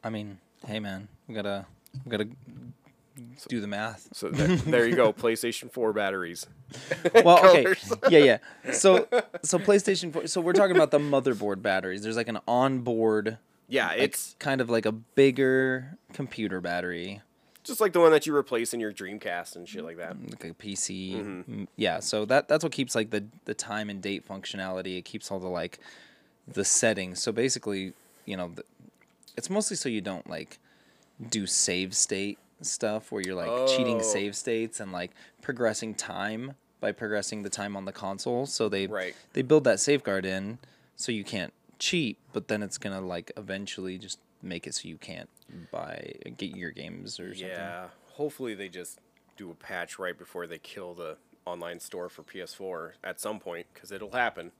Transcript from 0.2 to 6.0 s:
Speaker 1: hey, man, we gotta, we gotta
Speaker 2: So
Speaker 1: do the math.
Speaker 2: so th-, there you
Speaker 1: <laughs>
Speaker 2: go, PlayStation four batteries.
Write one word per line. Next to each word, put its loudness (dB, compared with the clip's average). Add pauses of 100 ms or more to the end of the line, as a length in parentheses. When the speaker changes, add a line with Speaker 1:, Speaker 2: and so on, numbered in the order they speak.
Speaker 1:
hey, -6
man, -8 (200)
we -12
gotta, -4 (400)
we -12
gotta -2 (1080)
Speaker 2:
So -20
Speaker 1:
do -4
the -8
math. -6
Speaker 2:
so -8
th-, 2
there 4
you 2
Speaker 1:
<laughs> 6
Speaker 2:
go, 6
PlayStation -2
four 0
batteries. -4